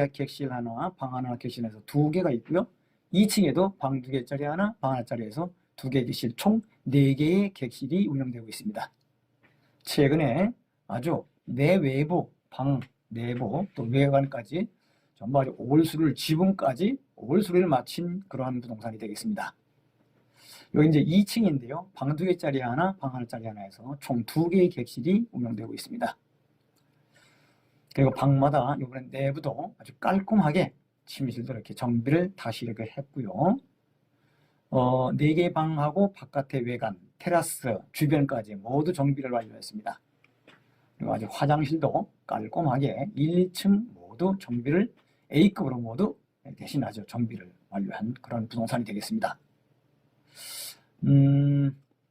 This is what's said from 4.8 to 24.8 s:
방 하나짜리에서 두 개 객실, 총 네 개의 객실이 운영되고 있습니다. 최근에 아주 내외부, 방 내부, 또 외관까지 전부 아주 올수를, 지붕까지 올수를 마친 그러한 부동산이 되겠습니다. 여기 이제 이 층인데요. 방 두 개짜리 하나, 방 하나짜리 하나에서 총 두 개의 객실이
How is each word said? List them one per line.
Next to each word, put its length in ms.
방 120
하나짜리에서 560
두 140
개 140
객실, 320
총 260
네 320
개의 380
객실이 540
운영되고 400
있습니다. 440
최근에 680
아주 360
내외부, 840
방 300
내부, 580
또 80
외관까지 840
전부 260
아주 160
올수를, 580
지붕까지 840
올수를 520
마친 600
그러한 340
부동산이 380
되겠습니다. 560
여기 140
이제 100
이 260
층인데요. 720
방 200
두 100
개짜리 360
하나, 360
방 180
하나짜리 320
하나에서 520
총 260
두 240
개의 200
객실이 640